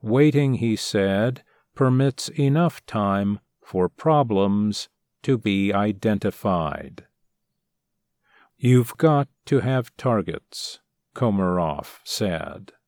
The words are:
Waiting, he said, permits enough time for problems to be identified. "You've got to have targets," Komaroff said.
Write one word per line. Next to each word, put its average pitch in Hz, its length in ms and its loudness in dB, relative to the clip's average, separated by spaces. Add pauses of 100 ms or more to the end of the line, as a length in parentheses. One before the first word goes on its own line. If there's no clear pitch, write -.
Waiting, 139 540 2
he 113 200 0
said, 101 680 -2 (320)
permits 131 540 0
enough 151 560 0
time 101 520 0 (240)
for 90 260 0
problems 104 1000 0 (340)
to 135 160 0
be 98 340 0
identified. 98 1300 -2 (1500)
"You've 123 400 2
got 147 320 2 (180)
to 139 140 0
have 127 360 -2
targets," - 840 -6 (340)
Komaroff 90 880 -2
said. - 720 -6 (160)